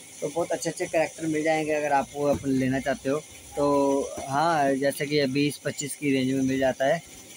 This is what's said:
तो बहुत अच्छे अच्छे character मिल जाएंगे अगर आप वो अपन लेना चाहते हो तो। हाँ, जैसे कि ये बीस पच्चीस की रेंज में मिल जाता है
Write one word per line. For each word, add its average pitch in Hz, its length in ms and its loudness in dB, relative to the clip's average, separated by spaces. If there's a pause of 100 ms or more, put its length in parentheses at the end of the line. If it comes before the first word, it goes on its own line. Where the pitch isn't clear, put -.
(220)
तो 160 60 -4
बहुत 165 240 -2
अच्छे - 180 -2
अच्छे 175 160 -6
character 165 400 -2
मिल 156 180 0
जाएंगे 156 300 2
अगर 147 200 0
आप 139 220 2
वो 143 120 -2
अपन 139 220 0
लेना 131 300 2
चाहते 135 300 -2
हो 147 100 0 (360)
तो। 139 640 2
हाँ, 143 540 2
जैसे 139 320 0
कि 147 100 -2
ये 143 120 4
बीस 143 300 0
पच्चीस 143 380 -6
की 147 160 0
रेंज 131 220 2
में 135 80 2
मिल 131 180 2
जाता 131 260 2
है 165 160 2 (360)